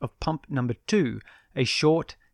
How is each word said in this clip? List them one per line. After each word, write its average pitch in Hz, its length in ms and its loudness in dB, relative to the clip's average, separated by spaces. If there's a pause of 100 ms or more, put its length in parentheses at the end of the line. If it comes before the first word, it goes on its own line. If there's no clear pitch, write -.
of - 200 -8
pump 160 280 -4
number 123 260 -2 (120)
two, 151 320 2 (380)
a 131 80 2
short, 156 500 0 (180)